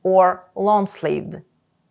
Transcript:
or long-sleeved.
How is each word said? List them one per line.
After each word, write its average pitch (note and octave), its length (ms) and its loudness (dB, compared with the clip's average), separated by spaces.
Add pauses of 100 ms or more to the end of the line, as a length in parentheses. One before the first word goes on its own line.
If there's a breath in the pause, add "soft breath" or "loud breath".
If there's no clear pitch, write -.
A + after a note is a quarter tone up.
or F#3 420 2 (100)
long-sleeved. F#3+ 880 -2 (480)